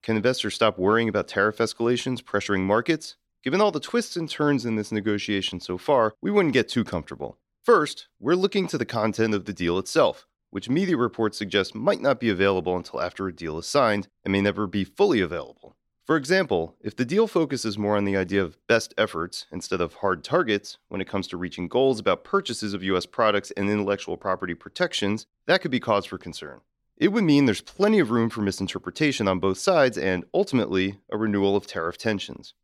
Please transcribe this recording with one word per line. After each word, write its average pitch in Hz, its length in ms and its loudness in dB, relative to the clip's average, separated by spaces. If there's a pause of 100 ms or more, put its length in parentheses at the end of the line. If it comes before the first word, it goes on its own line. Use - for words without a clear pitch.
Can 110 140 0
investors 113 360 0
stop 110 240 2
worrying 110 320 2
about 98 180 -2
tariff 104 300 0
escalations 120 640 -2
pressuring 101 380 -2
markets? 117 560 0 (280)
Given 151 160 0
all 208 120 4
the 151 80 -4
twists - 360 -4
and 165 140 -6
turns 143 340 2
in 113 120 0
this 107 160 -4
negotiation 101 680 -2
so 90 200 -6
far, 117 420 2
we 190 80 -4
wouldn't 196 240 2
get 117 160 2
too 117 140 0
comfortable. - 560 -8 (240)
First, 175 440 2 (120)
we're 156 160 2
looking 190 320 0
to 165 100 -4
the 117 80 -2
content 110 480 0
of 92 120 -2
the 107 60 -8
deal 87 280 0
itself, - 480 0 (240)
which 101 180 -8
media 175 260 2
reports 113 440 -2
suggest 98 340 0
might 147 280 0
not 135 180 2
be 117 100 0
available 92 480 2
until 78 240 -8
after 90 260 -6
a 87 60 -6
deal 80 240 -8
is 82 80 -10
signed 110 420 2 (160)
and 95 80 -2
may 98 100 4
never 101 260 0
be 98 160 -2
fully 151 380 2
available. 76 540 -8 (300)
For 160 120 2
example, 135 640 0
if - 140 -10
the 127 80 -2
deal 196 220 2
focuses 139 500 -2
more 104 220 0
on 101 80 0
the 98 100 0
idea 95 280 0
of 80 240 -8
best 113 320 2
efforts 90 520 -4
instead 87 300 -4
of 82 140 -2
hard 92 280 -2
targets 120 540 -2 (100)
when 98 140 -8
it 92 60 -6
comes 98 220 -4
to 90 80 -10
reaching 87 300 -8
goals 127 320 2
about 92 240 0
purchases 117 520 -4
of 92 80 -8
U 95 120 0
S 87 120 -2
products 104 500 0
and 101 140 0
intellectual 101 460 -2
property 92 360 -4
protections, 107 720 -4 (220)
that 185 140 2
could 147 100 -4
be 123 80 0
cause 101 260 2
for - 140 -10
concern. 69 420 -14 (360)
It 185 120 2
would 208 160 2
mean 143 200 6
there's 104 140 2
plenty 208 400 2
of 123 100 2
room 113 200 2
for 113 100 -6
misinterpretation 98 880 -2
on 92 120 2
both 95 180 0
sides 139 400 4
and, 92 260 0 (100)
ultimately, 98 640 0 (160)
a 107 60 -4
renewal 101 400 2
of 95 100 -4
tariff 87 300 -6
tensions. - 560 -6 (100)